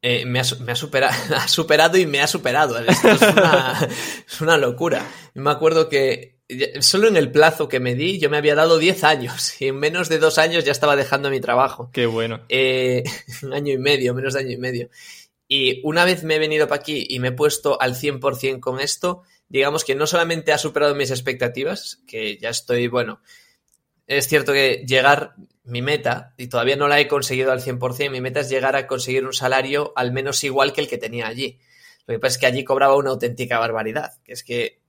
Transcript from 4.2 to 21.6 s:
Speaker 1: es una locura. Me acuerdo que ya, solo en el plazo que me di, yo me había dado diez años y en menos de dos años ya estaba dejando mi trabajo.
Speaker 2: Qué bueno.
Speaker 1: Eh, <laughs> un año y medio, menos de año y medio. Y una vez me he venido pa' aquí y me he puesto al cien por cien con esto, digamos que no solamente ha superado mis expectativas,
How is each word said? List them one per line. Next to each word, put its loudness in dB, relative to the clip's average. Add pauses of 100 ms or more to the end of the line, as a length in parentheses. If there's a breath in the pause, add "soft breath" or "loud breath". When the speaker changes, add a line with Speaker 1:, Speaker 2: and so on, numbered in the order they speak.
Speaker 1:
es -10
una 4
locura. 0 (320 loud breath)
Me -2
acuerdo 4
que 0 (120)
ya, -4
solo 4
en 4
el 2
plazo 4
que -2
me -2
di, -2
yo 0
me 0
había 2
dado 4
diez 2
años 0
y -2
en -4
menos -2
de 2
dos 2
años 2
ya 0
estaba 2
dejando -2
mi -2
trabajo. -2
Speaker 2:
Qué 0
bueno. -2
Speaker 1:
Eh, 0 (200)
<laughs> -16
un -10
año -2
y -2
medio, 0
menos -4
de -2
año -8
y -8
medio. -6 (580 loud breath)
Y 0
una 2
vez 0
me 0
he 2
venido 2
pa' -2
aquí -6
y -4
me 0
he -6
puesto 0
al 0
cien -4
por 0
cien -4
con -6
esto, -4 (260 soft breath)
digamos 0
que -2
no 0
solamente 0
ha 2
superado 0
mis -2
expectativas, -6